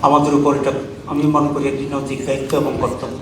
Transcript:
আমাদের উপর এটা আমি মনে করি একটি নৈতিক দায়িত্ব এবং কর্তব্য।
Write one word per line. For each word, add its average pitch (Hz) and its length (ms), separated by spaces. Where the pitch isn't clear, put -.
আমাদের 147 320
উপর 147 180
এটা 135 160
আমি 147 120
মনে 147 180
করি 143 200
একটি 135 200
নৈতিক 135 320
দায়িত্ব 135 280
এবং 139 100
কর্তব্য। - 400